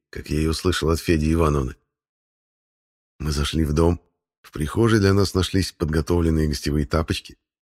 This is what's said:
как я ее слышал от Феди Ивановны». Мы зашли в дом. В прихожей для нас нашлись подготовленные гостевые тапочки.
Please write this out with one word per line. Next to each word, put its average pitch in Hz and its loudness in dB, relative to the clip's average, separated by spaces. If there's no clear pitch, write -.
как - -14
я 73 -2
ее 80 0
слышал 85 -2
от 80 2
Феди 80 2
Ивановны». 73 0
Мы 76 -4
зашли 73 -2
в 73 -2
дом. 82 2
В - -20
прихожей 107 0
для 98 4
нас 98 2
нашлись 92 0
подготовленные 80 0
гостевые 73 -2
тапочки. - -4